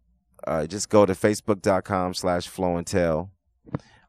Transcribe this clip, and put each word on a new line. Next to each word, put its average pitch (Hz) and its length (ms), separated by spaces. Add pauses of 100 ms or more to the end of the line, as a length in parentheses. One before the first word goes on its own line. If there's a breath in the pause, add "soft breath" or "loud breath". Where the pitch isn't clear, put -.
(460)
uh, 78 200
just 98 220
go 104 160
to 92 80
facebook 107 480
dot 95 240
com 92 300
slash 90 340
flow 90 300
and 85 80
tell. 87 440 (800 loud breath)